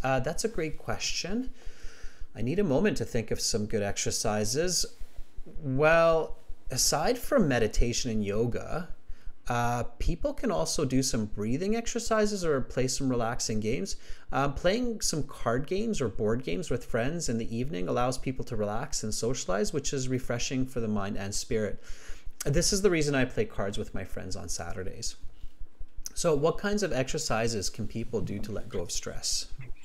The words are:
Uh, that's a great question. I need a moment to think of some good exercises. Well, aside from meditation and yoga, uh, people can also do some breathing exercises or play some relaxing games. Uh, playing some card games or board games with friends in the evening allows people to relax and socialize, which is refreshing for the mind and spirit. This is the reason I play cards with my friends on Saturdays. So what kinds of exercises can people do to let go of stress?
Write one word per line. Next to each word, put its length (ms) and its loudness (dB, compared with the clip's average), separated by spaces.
Uh, 180 2
that's 240 -2
a 40 0
great 280 -2
question. 720 -2
I 80 -2
need 160 2
a 60 4
moment 340 4
to 80 -2
think 240 -2
of 100 0
some 260 0
good 160 0
exercises. 1000 0
Well, 760 4
aside 480 2
from 300 4
meditation 640 4
and 140 2
yoga, 640 0
uh, 340 2
people 340 2
can 180 0
also 360 2
do 160 4
some 240 0
breathing 500 0
exercises 680 0
or 180 4
play 260 0
some 220 0
relaxing 500 0
games. 360 0
Uh, 160 2
playing 540 0
some 220 2
card 420 0
games 340 -2
or 80 2
board 340 2
games 280 -4
with 140 -2
friends 440 0
in 100 0
the 180 -2
evening 300 -2
allows 320 0
people 260 -2
to 120 -4
relax 480 -2
and 100 -2
socialize, 580 0
which 200 0
is 160 0
refreshing 580 0
for 140 -4
the 80 0
mind 300 -2
and 160 -4
spirit. 440 0
This 260 4
is 100 2
the 80 6
reason 240 4
I 120 4
play 180 0
cards 340 -2
with 160 -4
my 100 0
friends 300 -4
on 140 -6
Saturdays. 680 -4
So 200 2
what 240 2
kinds 240 0
of 100 0
exercises 800 0
can 160 -4
people 360 -2
do 180 -2
to 120 -2
let 180 -4
go 100 -2
of 100 -4
stress? 560 -2